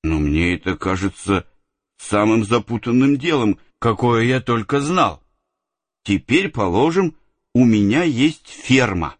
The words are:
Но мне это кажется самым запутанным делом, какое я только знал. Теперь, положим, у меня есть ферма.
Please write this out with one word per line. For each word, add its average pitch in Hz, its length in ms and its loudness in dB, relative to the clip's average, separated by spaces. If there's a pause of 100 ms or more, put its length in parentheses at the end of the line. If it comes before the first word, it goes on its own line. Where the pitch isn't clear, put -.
Но 80 140 -2
мне 78 360 0
это 87 220 -6
кажется 95 680 -4 (500)
самым 110 480 0
запутанным 120 720 0
делом, 131 420 -2 (200)
какое 117 460 0
я 127 160 0
только 120 400 -2
знал. 139 420 -2 (840)
Теперь, 117 440 0
положим, 143 680 0 (380)
у 123 100 4
меня 110 380 2
есть 151 460 -2
ферма. 104 720 0